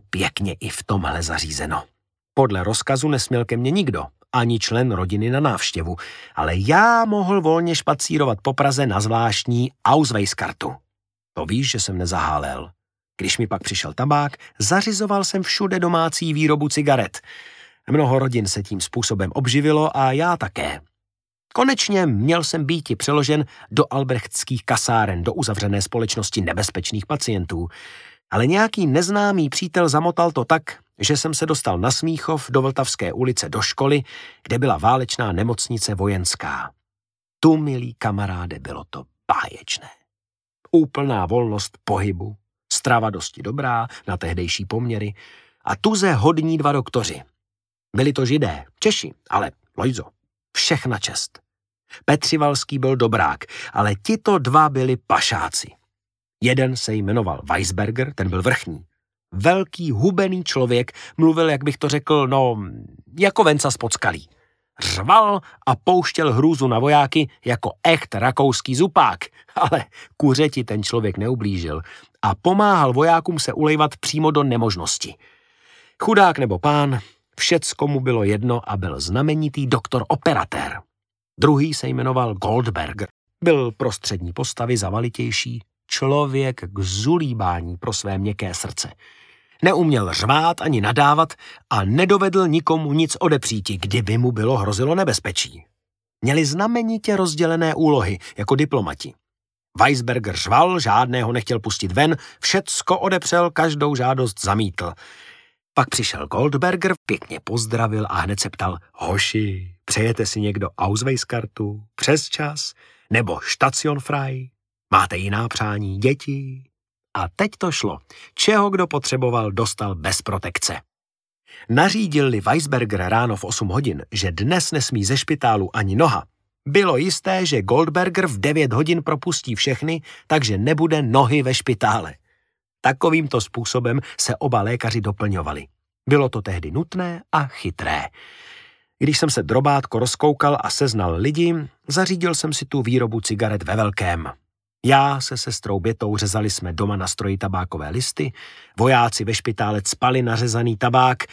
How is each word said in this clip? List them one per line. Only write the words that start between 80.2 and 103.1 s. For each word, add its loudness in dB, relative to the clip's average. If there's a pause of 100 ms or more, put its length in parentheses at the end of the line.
Druhý 4
se -6
jmenoval 0
Goldberger. -2 (360)
Byl 4
prostřední -4
postavy, -4
zavalitější, -4 (240)
člověk 0
k -8
zulíbání 0
pro -6
své -4
měkké -4
srdce. -8 (720)
Neuměl 2
řvát 2
ani 0
nadávat 4 (380)
a 0
nedovedl 4
nikomu 2
nic 2
odepříti, 0
kdyby -2
mu 2
bylo 0
hrozilo 0
nebezpečí. -4 (560)
Měli 2
znamenitě -2
rozdělené 0
úlohy, 2 (180)
jako 0
diplomati. -2 (640)
Weisberger 2
řval, 4
žádného 2
nechtěl -2
pustit -4
ven, 4 (240)
všecko 0
odepřel, 2